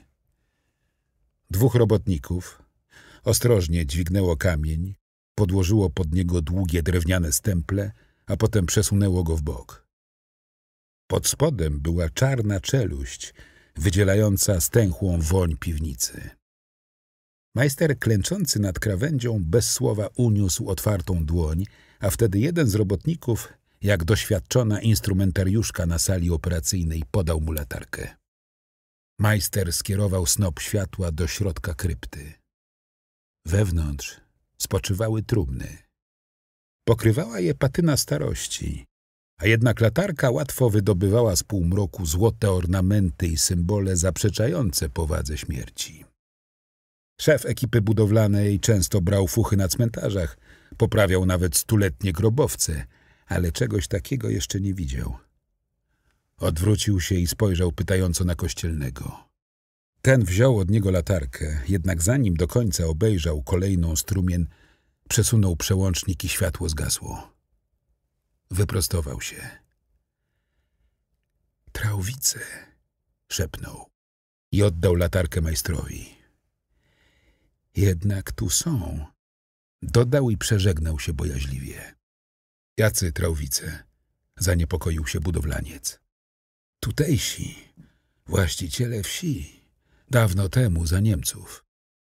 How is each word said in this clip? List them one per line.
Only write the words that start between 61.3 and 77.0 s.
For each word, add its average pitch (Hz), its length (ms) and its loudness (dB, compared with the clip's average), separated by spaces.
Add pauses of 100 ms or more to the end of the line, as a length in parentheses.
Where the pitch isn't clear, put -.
jednak 87 340 0
zanim 113 320 2
do 82 140 2
końca 104 380 0
obejrzał 80 580 0
kolejną 90 520 0
strumień, 87 520 0 (640)
przesunął 101 460 2
przełącznik 95 680 -2
i 87 60 -4
światło 87 400 -2
zgasło. - 640 -6 (1200)
Wyprostował 85 720 -2
się. - 280 -12 (2250)
"Trauwice", 104 680 -4 (920)
szepnął - 540 -8 (640)
i 98 120 4
oddał 87 320 2
latarkę 87 460 0
majstrowi. - 800 -6 (1500)